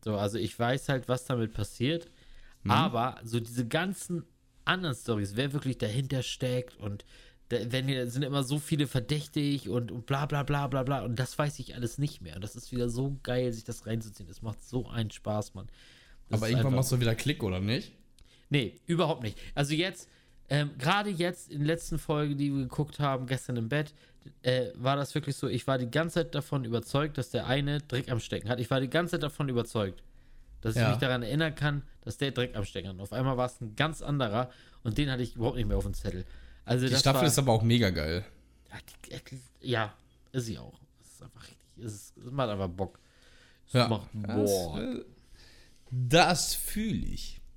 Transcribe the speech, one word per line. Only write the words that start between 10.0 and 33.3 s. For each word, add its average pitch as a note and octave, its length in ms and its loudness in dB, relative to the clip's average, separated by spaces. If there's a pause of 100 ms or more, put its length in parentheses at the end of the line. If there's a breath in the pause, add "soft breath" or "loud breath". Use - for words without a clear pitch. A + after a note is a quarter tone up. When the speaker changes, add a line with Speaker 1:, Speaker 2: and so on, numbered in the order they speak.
Speaker 1:
bla, C#3 200 0
bla, C#3+ 180 0
bla, C#3+ 240 0
bla, C3 160 0
bla. C3 200 0
Und A2+ 140 -2
das C3 200 -2
weiß D3 220 0
ich - 160 -12
alles A#2+ 220 -4
nicht D3 240 -2
mehr. D#2+ 140 -12
Und F#2+ 80 -8
das G2+ 140 -10
ist - 160 -12
wieder A#2+ 160 0
so C3+ 340 -2
geil, B2 300 0
sich A2 100 -8
das - 240 -10
reinzuziehen. A2 420 -6
Es - 120 -14
macht A2 260 -8
so A#2+ 220 -4
einen A2+ 220 -2
Spaß, G#2+ 420 -4
Mann. F#2+ 160 -10 (580 soft breath)
Das A2 140 0
Speaker 2:
Aber A2 60 0
Speaker 1:
ist A2+ 40 2
Speaker 2:
irgendwann C3+ 220 4
Speaker 1:
einfach B2 100 4
Speaker 2:
machst - 80 2
du B2 80 4
wieder A2+ 160 4
Klick, C#3+ 280 0
oder F#2 180 0
nicht? A2+ 320 -2 (560 soft breath)
Speaker 1:
Nee, C#3 380 2
überhaupt D#3+ 360 2
nicht. G#2+ 140 -6 (180 loud breath)
Also C#3+ 180 0
jetzt, F3+ 360 -2 (400 soft breath)
ähm, C#3+ 280 2
gerade G3 320 2
jetzt F3 400 -2
in C#3+ 100 -6
der D3 80 2
letzten E3 320 0
Folge, D3 360 0
die C#3+ 180 0
wir C#3 100 0
geguckt D3 360 -4
haben, C3+ 280 0
gestern B2+ 300 -2
im A2+ 120 -2
Bett, D3 240 0 (480 soft breath)
äh, B2+ 340 2
war C3+ 220 2
das C#3+ 180 -2
wirklich C#3+ 220 -2
so, C#3 100 -2
ich A#2+ 200 -2
war C3+ 100 4
die B2 120 -2
ganze D#3+ 260 0
Zeit E3+ 200 0
davon C#3 300 -2
überzeugt, C#3 520 0
dass B2+ 120 -4
der A2+ 180 -2
eine C#3+ 320 2
Dreck - 320 -4
am A#2 80 2
Stecken G2+ 300 -4
hat. A#2+ 100 0
Ich A#2 100 -2
war C3+ 120 4
die C3+ 80 -2
ganze E3 220 2
Zeit D#3+ 120 0
davon C#3+ 240 -2
überzeugt, A2+ 560 0 (560 soft breath)
dass A2+ 160 0
ich A#2+ 60 4
Speaker 2:
Ja. A2 80 6
Speaker 1:
mich G#2 80 4
daran B2+ 260 2
erinnern D3 320 2
kann, C#3+ 280 0 (180 soft breath)
dass - 160 -8
der C#3 140 0
Dreck B2 260 -2
am G2+ 80 0
Stecken F#2+ 240 -6
hat. F#2+ 60 -8
Und F#2 60 -10
auf G2+ 120 -10
einmal C3 240 2